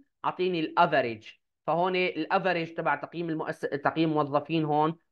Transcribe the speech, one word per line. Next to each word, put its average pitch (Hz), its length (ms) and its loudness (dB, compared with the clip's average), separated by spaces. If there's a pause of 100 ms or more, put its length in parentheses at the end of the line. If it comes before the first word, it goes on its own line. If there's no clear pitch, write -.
(240)
أعطيني 180 360 -2
الأفريج". 143 680 2 (380)
فهون 175 300 0
الأفريج 170 800 0
تبع 160 200 0
تقييم 165 360 -6
المؤس-، 156 540 -4
تقييم 160 260 2
الموظفين 151 540 0
هون 151 320 2 (160)